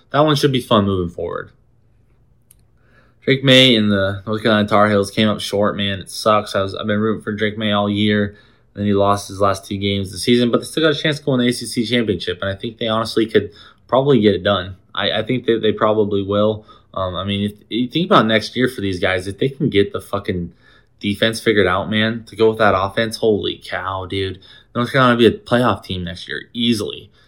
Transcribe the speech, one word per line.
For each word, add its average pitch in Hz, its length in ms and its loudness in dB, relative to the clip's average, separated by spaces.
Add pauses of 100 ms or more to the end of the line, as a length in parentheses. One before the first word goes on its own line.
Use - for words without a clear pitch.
(100)
that 139 100 0
one 151 160 4
should 143 160 0
be 127 80 -2
fun 107 240 2
moving 92 300 -2
forward. 50 380 -10 (1700)
Drake 135 200 0
May 131 340 6
and 104 140 2
the 98 360 -2
North 110 160 -4
Carolina 107 260 2
Tar 107 220 4
Heels 101 200 2
came 110 180 2
up 104 120 -2
short, 101 340 -2
man. 98 240 -4
It - 120 -16
sucks. 107 440 0
I 101 60 0
was, 98 140 -4
I've - 120 -8
been 104 140 0
rooting 107 220 -2
for 107 100 -6
Drake 104 240 -4
May 107 160 -2
all 104 160 0
year. 104 480 0 (380)
Then 104 100 -6
he 104 80 2
lost 101 360 2
his 98 120 -8
last 98 240 0
two 101 140 -6
games 101 300 -2
of - 40 -16
the 92 60 -12
season, 123 320 2
but 110 80 2
they - 80 -10
still - 160 -4
got 160 120 2
a 147 80 -10
chance 151 160 -2
to - 60 -16
go 143 80 0
in 127 80 2
the 120 80 2
A 123 60 0
C 123 100 -10
C 113 220 -4
championship, 107 560 -2
and 98 80 -4
I 98 40 -4
think 110 220 -12
they 117 120 -4
honestly 110 360 0
could 104 280 0 (340)
probably 135 340 4
get 104 140 6
it 90 80 -4
done. 95 340 -2 (180)
I, 95 260 -2
I - 20 -2
think 120 240 -4
that 113 160 2
they 107 100 2
probably 107 500 0
will. 104 440 0 (280)
Um, 92 200 -6
I 87 100 -6
mean, 101 260 -2
if - 80 -16 (100)
you 123 180 -2
think 165 200 -2
about 160 200 4
next 110 300 0
year 123 100 0
for - 140 -4
these 95 180 -4
guys, 92 300 -2
if 98 100 -10
they 135 120 0
can 139 180 -4
get 101 240 0
the 95 80 -6
fucking 92 540 -6 (460)
defense 110 380 0
figured 104 280 2
out, 92 240 -2
man, 110 340 -2
to - 100 -20
go 110 140 4
with 110 100 -2
that 104 160 4
offense, 104 440 -2
holy 98 440 0
cow, 92 440 -8
dude. 95 340 -6 (340)
North 120 160 -4
Carolina 127 240 4
will 117 160 6
be 104 60 0
a - 20 -10
playoff 120 460 0
team 92 180 -8
next 90 240 -12
year, - 280 -12
easily. 117 560 -4 (180)